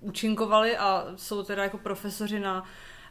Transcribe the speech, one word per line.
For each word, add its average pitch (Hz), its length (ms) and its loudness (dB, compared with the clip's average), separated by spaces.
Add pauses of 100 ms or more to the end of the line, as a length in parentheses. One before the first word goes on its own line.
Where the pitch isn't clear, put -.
účinkovali 214 760 4
a 190 300 2 (100)
jsou 202 260 -6
teda 196 200 -2
jako 196 160 -2
profesoři 208 640 -4
na, 190 240 -2 (460)